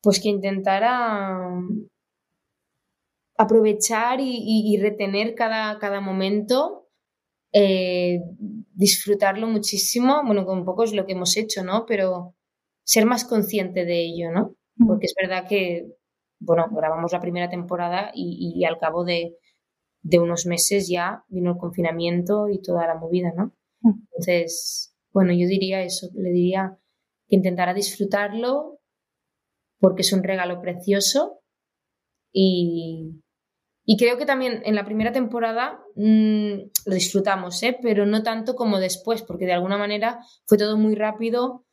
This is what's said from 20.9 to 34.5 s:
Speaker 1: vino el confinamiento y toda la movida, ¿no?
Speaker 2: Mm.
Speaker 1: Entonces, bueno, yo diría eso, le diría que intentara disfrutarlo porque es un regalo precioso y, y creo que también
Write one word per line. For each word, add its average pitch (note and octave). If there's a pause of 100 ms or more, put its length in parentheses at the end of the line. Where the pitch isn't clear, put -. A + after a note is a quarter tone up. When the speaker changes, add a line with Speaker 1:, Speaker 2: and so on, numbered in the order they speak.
Speaker 1:
vino F3
el F3
confinamiento F3
y G3
toda F3
la D#3+
movida, E3+
¿no? G#3+ (280)
Speaker 2:
Mm. G#3+ (100)
Speaker 1:
Entonces, - (160)
bueno, F3+
yo F3
diría F#3+
eso, F3+
le F#3+
diría F#3 (520)
que G3+
intentara F3+
disfrutarlo G#3 (1000)
porque F#3+
es F#3+
un F#3+
regalo F3+
precioso G3+ (920)
y, E3+ (640)
y A3
creo A#3+
que D4
también B3+